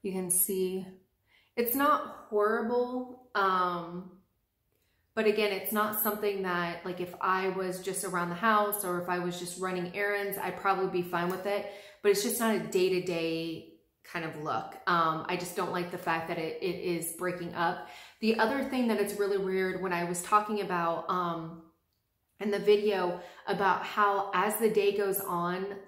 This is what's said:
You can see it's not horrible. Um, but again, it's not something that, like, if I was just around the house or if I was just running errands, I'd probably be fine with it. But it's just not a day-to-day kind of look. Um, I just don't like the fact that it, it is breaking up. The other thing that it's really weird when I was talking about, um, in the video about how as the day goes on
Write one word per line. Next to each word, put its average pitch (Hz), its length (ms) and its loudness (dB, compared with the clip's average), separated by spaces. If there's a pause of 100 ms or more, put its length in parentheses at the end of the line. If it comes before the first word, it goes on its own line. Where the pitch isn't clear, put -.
You 196 100 -4
can 185 200 -2
see 185 560 0 (680)
it's 233 200 0
not 285 540 0
horrible. 240 1040 0
Um, 180 760 0 (1040)
but 220 120 2
again, 208 240 2
it's 196 220 -4
not 214 280 0
something 208 420 0
that, 175 420 -2
like, 180 160 -6
if 175 180 -6
I 185 300 2
was 180 320 -4
just 190 240 -4
around 175 240 -2
the 175 60 -4
house 208 500 2
or 180 160 -2
if 180 80 -6
I 180 100 0
was 175 180 -2
just 180 220 -8
running 180 340 -4
errands, 202 440 -2
I'd 185 180 -4
probably 185 460 0
be 175 40 -2
fine 175 240 0
with 185 160 -4
it. 202 240 -2 (320)
But 208 100 6
it's 196 120 4
just 233 160 0
not 226 160 4
a 180 40 2
day-to-day 165 1120 0 (320)
kind 165 180 -6
of 151 180 -6
look. 135 340 -4 (120)
Um, 160 400 2
I 180 80 0
just 175 220 -6
don't 180 160 -2
like 175 180 -2
the 175 60 -8
fact 165 320 -2
that 170 80 -4
it, 160 240 -4
it 170 180 -2
is 170 380 -4
breaking 175 360 -4
up. 175 360 -2 (320)
The 220 180 2
other 262 240 2
thing 254 240 0
that 202 140 2
it's 202 180 -2
really 202 180 2
weird 190 440 0
when 185 100 -2
I 175 140 0
was 175 160 -4
talking 208 400 2
about, 170 480 -2
um, 170 540 -4 (760)
in 202 120 0
the 202 80 0
video 196 600 4 (280)
about 190 360 2
how 202 500 2
as 208 260 2
the 226 100 6
day 202 260 4
goes 196 240 2
on 180 460 -2 (220)